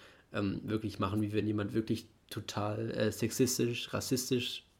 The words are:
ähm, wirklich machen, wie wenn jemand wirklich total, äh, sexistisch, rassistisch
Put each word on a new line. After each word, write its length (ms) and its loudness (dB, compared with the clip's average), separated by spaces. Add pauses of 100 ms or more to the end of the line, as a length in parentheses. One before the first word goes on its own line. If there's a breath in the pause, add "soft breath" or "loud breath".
(340 loud breath)
ähm, 300 0
wirklich 340 -2
machen, 240 2
wie 100 0
wenn 140 2
jemand 260 0
wirklich 340 0 (220)
total, 640 -4
äh, 220 2
sexistisch, 800 0
rassistisch 720 -2 (160)